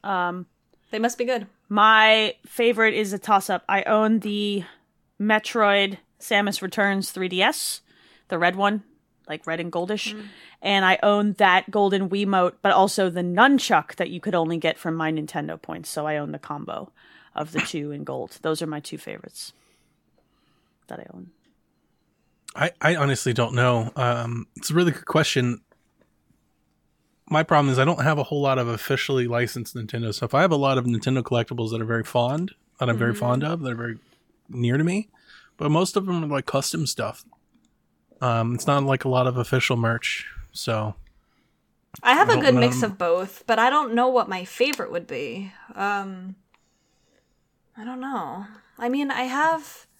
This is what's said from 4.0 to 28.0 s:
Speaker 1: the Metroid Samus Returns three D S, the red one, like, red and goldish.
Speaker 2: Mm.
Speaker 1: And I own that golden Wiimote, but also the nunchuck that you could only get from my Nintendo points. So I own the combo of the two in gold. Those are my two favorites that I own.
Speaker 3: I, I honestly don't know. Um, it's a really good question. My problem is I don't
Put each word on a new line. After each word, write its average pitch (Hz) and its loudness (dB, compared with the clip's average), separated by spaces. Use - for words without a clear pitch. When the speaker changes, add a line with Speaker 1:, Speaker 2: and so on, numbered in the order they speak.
Speaker 1:
the 208 -2
Metroid 202 2
Samus 202 -2
Returns 196 -2
three 185 -6
D 180 -2
S, - -2
the 170 -4
red 175 2
one, 202 0
like, 156 -10
red 165 -4
and 170 -8
goldish. 208 -4
Speaker 2:
Mm. 214 -16
Speaker 1:
And 196 2
I 185 4
own 208 2
that 190 4
golden 196 2
Wiimote, 196 2
but 196 4
also 190 4
the 175 -4
nunchuck 190 2
that 170 -4
you 175 -12
could 208 -4
only 165 0
get 160 -2
from 165 -6
my 160 -4
Nintendo 156 -8
points. 165 -14
So 151 -6
I 151 -4
own 147 -6
the 147 -12
combo - -12
of 156 -8
the 156 -4
two 147 -8
in 147 -10
gold. 131 -10
Those 160 -4
are 160 -6
my 151 -8
two 156 -14
favorites - -16
that - -14
I - -18
own. 180 -20
Speaker 3:
I, 165 0
I 160 2
honestly 139 0
don't 120 0
know. 120 2
Um, 120 -2
it's - -8
a 151 -2
really 175 4
good - -8
question. 123 0
My 156 2
problem 147 4
is 127 2
I 131 4
don't 156 2